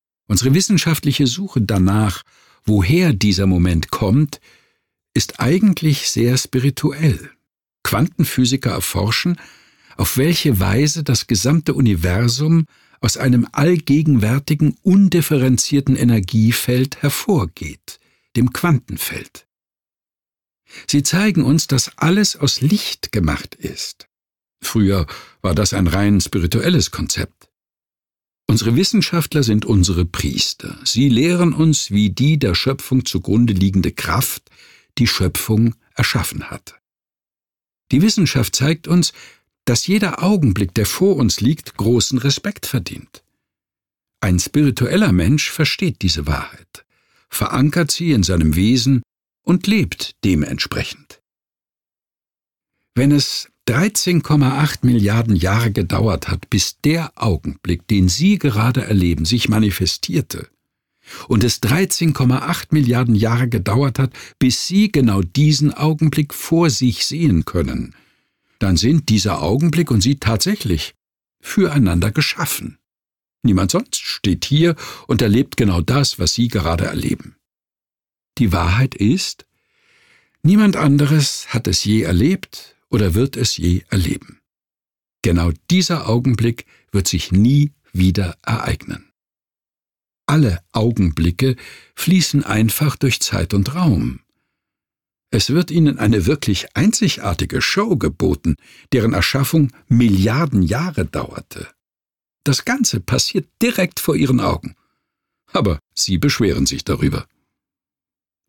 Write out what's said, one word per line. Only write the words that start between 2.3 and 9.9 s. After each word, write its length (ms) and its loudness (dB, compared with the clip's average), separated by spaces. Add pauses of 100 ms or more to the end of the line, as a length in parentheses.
woher 480 2
dieser 340 0
Moment 440 2
kommt, 500 0 (760)
ist 260 -4
eigentlich 680 0
sehr 280 0
spirituell. 920 -2 (520)
Quantenphysiker 880 0
erforschen, 680 -2 (580)